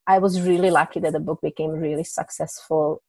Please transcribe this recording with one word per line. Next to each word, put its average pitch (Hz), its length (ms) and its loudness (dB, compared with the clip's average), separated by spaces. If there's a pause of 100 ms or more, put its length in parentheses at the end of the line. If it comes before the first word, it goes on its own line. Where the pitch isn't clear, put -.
I 190 120 6
was 185 220 2
really 180 300 4
lucky 165 300 2
that 160 120 0
the 151 80 -2
book 156 220 -6
became 156 300 -4
really 156 320 -4
successful - 1040 -4